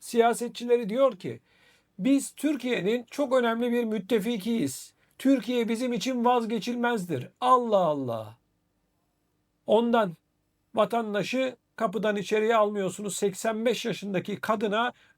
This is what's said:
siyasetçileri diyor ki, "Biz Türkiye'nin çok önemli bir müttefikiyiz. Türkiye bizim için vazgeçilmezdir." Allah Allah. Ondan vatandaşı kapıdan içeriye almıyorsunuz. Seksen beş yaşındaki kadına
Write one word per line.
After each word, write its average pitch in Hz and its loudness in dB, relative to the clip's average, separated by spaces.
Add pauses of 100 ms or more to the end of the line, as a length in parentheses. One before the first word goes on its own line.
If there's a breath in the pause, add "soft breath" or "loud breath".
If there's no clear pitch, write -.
siyasetçileri 240 0
diyor 240 2
ki, 131 -10 (580 soft breath)
"Biz 269 2
Türkiye'nin 240 -2
çok 269 -4
önemli 240 2
bir 240 0
müttefikiyiz. 220 -4 (220)
Türkiye 247 2
bizim 233 -2
için 240 0
vazgeçilmezdir." 233 0 (120)
Allah 247 4
Allah. 127 -2 (1300)
Ondan 226 4 (580)
vatandaşı 226 -2 (200)
kapıdan 208 -2
içeriye 214 0
almıyorsunuz. 208 0
Seksen 214 -2
beş 233 0
yaşındaki 196 -4
kadına 220 -2 (260 soft breath)